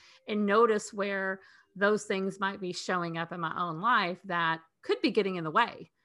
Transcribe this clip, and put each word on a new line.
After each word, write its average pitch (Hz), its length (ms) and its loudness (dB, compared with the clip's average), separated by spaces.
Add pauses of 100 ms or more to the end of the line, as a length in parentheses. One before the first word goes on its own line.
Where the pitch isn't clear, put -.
(280)
and 208 180 0
notice 214 460 4
where 196 480 -2 (340)
those 202 300 2
things 190 340 -2
might 196 220 -2
be 180 120 -4
showing 170 460 -4
up 165 140 -6
in 180 80 -8
my 165 180 -4
own 165 220 -4
life 196 440 0
that 170 360 -2 (220)
could 427 200 -2
be 311 80 2
getting 190 260 0
in 165 80 -4
the 156 60 -6
way 208 400 0 (140)